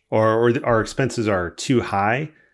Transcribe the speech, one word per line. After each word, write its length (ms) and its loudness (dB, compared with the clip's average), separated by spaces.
or, 240 2
or 180 4
th-, 120 -2
our 180 2
expenses 460 -4
are 240 -2
too 300 -2
high, 500 -2